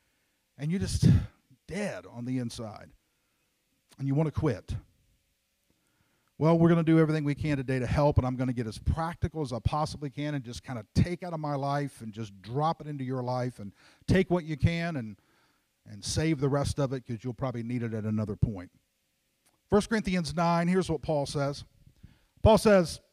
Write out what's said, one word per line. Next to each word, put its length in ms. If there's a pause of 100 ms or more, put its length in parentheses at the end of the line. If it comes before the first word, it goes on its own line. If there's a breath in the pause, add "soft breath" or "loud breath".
(580)
And 120
you're 120
just 260 (580 loud breath)
dead 420
on 180
the 140
inside, 500 (1080)
and 80
you 100
want 120
to 100
quit. 380 (1600)
Well, 180
we're 100
gonna 160
do 160
everything 240
we 120
can 220
today 200
to 80
help, 320
and 80
I'm 100
gonna 180
get 120
as 140
practical 640
as 100
I 60
possibly 500
can 240
and 100
just 200
kinda 200 (120)
take 260
out 100
of 80
my 140
life 480
and 100
just 300
drop 400
it 60
into 160
your 180
life 380
and 120 (360 soft breath)
take 240
what 120
you 140
can 380
and, 260 (640)
and 180
save 360
the 100
rest 300
of 120
it, 140
'cause 180
you'll 120
probably 260
need 220
it 100
at 100
another 320
point. 360 (960)
First 200
Corinthians 440
nine, 340
here's 220
what 140
Paul 240
says. 380 (760 soft breath)
Paul 160
says, 420 (140)